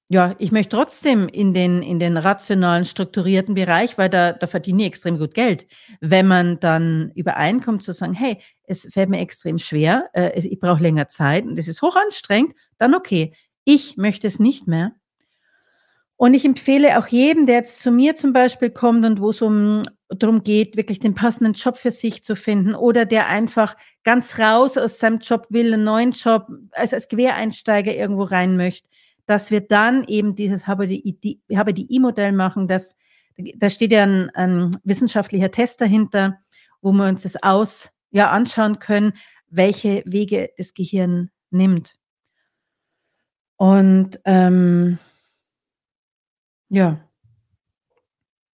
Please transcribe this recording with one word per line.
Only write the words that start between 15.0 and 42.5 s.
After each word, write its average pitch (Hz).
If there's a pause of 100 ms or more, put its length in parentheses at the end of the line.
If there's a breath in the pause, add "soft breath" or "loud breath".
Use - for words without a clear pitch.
Und 247
ich 269
empfehle 277
auch -
jedem, 285
der 240
jetzt 240
zu 247
mir 277
zum 277
Beispiel 247
kommt 233
und 220
wo 202
es 220
um, 214 (240)
drum 214
geht, 214
wirklich 214
den 208
passenden 226
Job 247
für 240
sich -
zu 214
finden 202
oder 233
der 220
einfach 220 (260 soft breath)
ganz 233
raus 233
aus 240
seinem 226
Job 233
will, 233
einen 214
neuen 220
Job, 226 (240)
also 240
als -
Quereinsteiger 214
irgendwo 202
rein 185
möchte, 180 (380)
dass 208
wir 208
dann 220
eben 208
dieses, 196
habe 196
die 190
Idee, 202 (160)
habe 202
die 190
I-Modell 233
machen, 190
das, 185 (400)
da 196
steht 208
ja 214
ein, 190
ein 180
wissenschaftlicher 196
Test -
dahinter, 202 (400 soft breath)
wo 196
wir 196
uns 190
das -
aus, 202 (180)
ja, 202
anschauen 214
können, 208 (380 soft breath)
welche 196
Wege 196
das -
Gehirn 175 (200)
nimmt. 185 (1600)